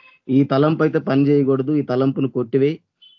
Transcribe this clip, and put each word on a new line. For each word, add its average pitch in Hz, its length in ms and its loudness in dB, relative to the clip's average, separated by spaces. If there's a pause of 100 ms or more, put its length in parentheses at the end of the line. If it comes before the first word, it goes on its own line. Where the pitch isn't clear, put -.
(300)
ఈ 135 140 4
తలంపు 151 400 0
అయితే 156 160 0
పని 135 280 0
చేయకూడదు, 135 440 0
ఈ 147 100 0
తలంపును 135 460 -2
కొట్టివే, 135 520 -2 (400)